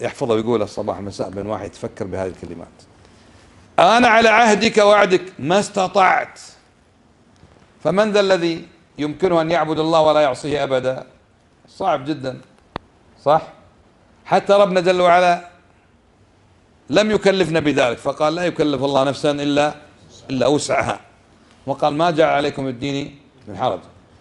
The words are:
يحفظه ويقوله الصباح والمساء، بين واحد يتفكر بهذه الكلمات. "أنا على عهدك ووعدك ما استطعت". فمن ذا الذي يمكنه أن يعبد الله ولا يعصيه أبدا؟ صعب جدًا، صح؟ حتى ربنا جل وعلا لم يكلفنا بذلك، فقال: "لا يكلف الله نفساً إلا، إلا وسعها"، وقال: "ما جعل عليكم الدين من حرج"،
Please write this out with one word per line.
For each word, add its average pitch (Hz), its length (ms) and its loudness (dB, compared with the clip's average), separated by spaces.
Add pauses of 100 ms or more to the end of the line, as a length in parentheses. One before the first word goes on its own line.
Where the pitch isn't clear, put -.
يحفظه 117 340 -4
ويقوله 110 300 -2
الصباح 104 320 -8
والمساء، 98 340 -10
بين 98 160 -10
واحد 101 200 -8
يتفكر - 380 -12
بهذه 95 240 -8
الكلمات. 85 400 -16 (1120)
"أنا 233 300 4
على 226 200 4
عهدك 214 500 4
ووعدك 202 440 4 (160)
ما 170 200 0
استطعت". 185 840 0 (1400)
فمن 196 280 0
ذا 208 80 4
الذي 175 480 0 (300)
يمكنه 165 420 0
أن 160 100 -2
يعبد 156 280 0
الله 160 220 2
ولا 151 200 4
يعصيه 139 440 -2
أبدا؟ 131 420 -4 (600)
صعب 160 360 -4
جدًا، 131 360 -8 (840)
صح؟ 151 180 2 (840)
حتى 190 280 0
ربنا 196 280 4
جل 180 200 2
وعلا 175 480 4 (1400)
لم 208 200 2
يكلفنا 190 500 0
بذلك، 135 380 0
فقال: 151 360 -2
"لا 175 100 -6
يكلف 147 400 -2
الله 135 200 0
نفساً 139 260 -2
إلا، 143 440 -2 (560)
إلا 123 160 -2
وسعها"، 127 540 -2 (680)
وقال: 143 280 -2
"ما 165 160 0
جعل 147 260 2
عليكم 139 300 -4
الدين 139 540 -8 (280)
من 98 80 -14
حرج"، 104 240 -4 (400)